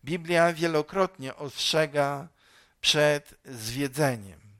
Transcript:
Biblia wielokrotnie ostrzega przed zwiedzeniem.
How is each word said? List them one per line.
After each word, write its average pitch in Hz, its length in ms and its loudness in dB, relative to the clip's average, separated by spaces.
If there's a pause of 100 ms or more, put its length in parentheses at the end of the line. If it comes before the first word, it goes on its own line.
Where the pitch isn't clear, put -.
Biblia 165 480 2
wielokrotnie 160 800 -2
ostrzega 143 920 -2 (540)
przed 147 540 2 (100)
zwiedzeniem. 123 920 -4 (200)